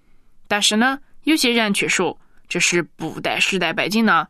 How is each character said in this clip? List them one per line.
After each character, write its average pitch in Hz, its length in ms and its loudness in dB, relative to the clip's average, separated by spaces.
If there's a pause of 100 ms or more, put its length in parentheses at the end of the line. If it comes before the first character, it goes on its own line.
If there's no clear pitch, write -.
(480)
但 208 120 0
是 208 160 2
呢， 262 220 2 (240)
有 311 140 2
些 247 160 2
人 220 200 2
却 156 140 -2
说 160 320 -2 (300)
这 180 100 -4
是 175 240 2
不 - 380 -10
带 127 180 -2
时 - 180 0
代 175 160 -2
背 135 160 -2
景 220 160 2
的， 170 260 2